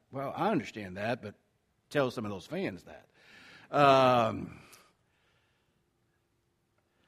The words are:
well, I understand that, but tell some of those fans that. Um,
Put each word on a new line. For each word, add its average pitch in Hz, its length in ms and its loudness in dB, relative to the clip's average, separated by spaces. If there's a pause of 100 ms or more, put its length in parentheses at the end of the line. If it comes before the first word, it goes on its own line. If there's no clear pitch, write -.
(120)
well, 135 240 -8
I 175 140 0
understand 104 480 -4
that, 113 240 -4
but 104 140 -12 (560)
tell 139 180 0
some 117 160 -8
of 104 60 -6
those 95 160 -10
fans 139 360 -8
that. - 920 -12
Um, 127 840 4 (2500)